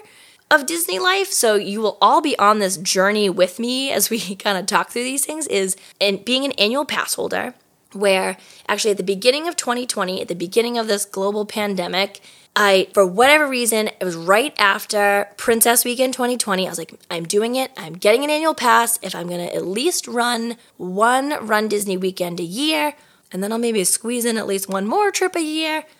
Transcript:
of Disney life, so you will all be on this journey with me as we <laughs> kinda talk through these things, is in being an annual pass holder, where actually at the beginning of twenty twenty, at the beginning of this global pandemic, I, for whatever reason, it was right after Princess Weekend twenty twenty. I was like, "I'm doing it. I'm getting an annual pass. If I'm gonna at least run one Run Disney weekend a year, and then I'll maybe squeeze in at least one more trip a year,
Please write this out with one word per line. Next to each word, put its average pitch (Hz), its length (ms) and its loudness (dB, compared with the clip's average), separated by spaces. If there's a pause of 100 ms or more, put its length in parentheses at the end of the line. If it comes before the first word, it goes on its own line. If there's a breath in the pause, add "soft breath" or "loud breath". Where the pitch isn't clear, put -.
(520 soft breath)
of 294 120 6
Disney 339 360 -4
life, 370 320 0
so 214 240 4
you 202 240 -2
will 214 200 -2
all 269 200 6
be 294 180 0
on 214 220 4
this 190 160 0
journey 196 520 2
with - 300 0
me 254 320 -2
as 208 180 0
we 220 120 -2
<laughs> 185 160 -8
kinda 196 260 -2
talk 185 280 0
through 240 120 -4
these 262 220 -4
things, 302 240 -6
is 190 280 0 (220 loud breath)
in 196 200 2
being 254 260 -2
an 277 80 -4
annual 240 320 0
pass - 300 -4
holder, - 400 -4 (400)
where 190 420 0 (320 loud breath)
actually 208 240 0
at 196 40 -2
the 196 60 -4
beginning 247 460 0
of 339 80 -6
twenty 247 300 -4
twenty, 190 340 -4
at - 80 -6
the 175 60 -6
beginning 226 440 0
of 220 80 -2
this 202 180 0
global 208 420 -2
pandemic, 196 760 -2 (360 loud breath)
I, 196 380 6
for 202 100 6
whatever 269 440 4
reason, 226 400 0
it - 160 -6
was 180 100 -4
right 196 440 2
after 202 760 2
Princess 233 480 2
Weekend 254 300 0
twenty 247 220 -2
twenty. 190 300 -2
I 170 40 -6
was 165 80 -8
like, 165 160 -12 (160)
"I'm 170 140 -6
doing 214 320 0
it. 262 200 -2
I'm 160 180 -12
getting 214 280 4
an 294 80 -2
annual 311 240 2
pass. 233 480 2
If 185 120 -8
I'm 175 140 -8
gonna 175 160 -6
at 165 220 -6
least 247 400 -2
run 233 500 -2 (200 soft breath)
one 240 680 0
Run 214 240 0
Disney 202 280 -2
weekend 180 420 -4
a 180 60 -6
year, 294 500 -2 (380 soft breath)
and 185 100 -6
then 202 80 -4
I'll 226 80 -4
maybe 226 260 0
squeeze 233 400 -2
in 233 140 0
at 208 80 -6
least 196 220 -4
one 190 180 -4
more 392 240 2
trip 381 240 -2
a 339 80 -2
year, 311 420 -4 (160 soft breath)